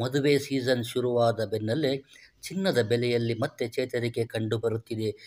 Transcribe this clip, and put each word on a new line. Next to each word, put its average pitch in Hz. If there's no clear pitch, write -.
ಮದುವೆ 139
ಸೀಸನ್ 131
ಶುರುವಾದ 117
ಬೆನ್ನಲ್ಲೇ 117
ಚಿನ್ನದ 165
ಬೆಲೆಯಲ್ಲಿ 120
ಮತ್ತೆ 123
ಚೇತರಿಕೆ 120
ಕಂಡುಬರುತ್ತಿದೆ. 110